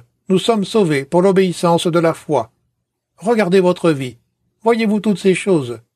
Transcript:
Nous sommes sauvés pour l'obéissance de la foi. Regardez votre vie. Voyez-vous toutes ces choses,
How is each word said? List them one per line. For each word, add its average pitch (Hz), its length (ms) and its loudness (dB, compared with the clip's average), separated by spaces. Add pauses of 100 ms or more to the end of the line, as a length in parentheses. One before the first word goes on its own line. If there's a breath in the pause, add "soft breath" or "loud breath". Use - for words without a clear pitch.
(280)
Nous 190 120 2
sommes 214 240 0
sauvés 160 400 0
pour 175 180 0
l'obéissance 180 640 0
de 170 140 0
la 165 120 2
foi. 147 380 -6 (680)
Regardez 196 420 0
votre 180 320 2
vie. 131 260 -8 (440)
Voyez-vous 220 360 0
toutes 208 220 -2
ces 190 140 2
choses, 135 460 -4 (160)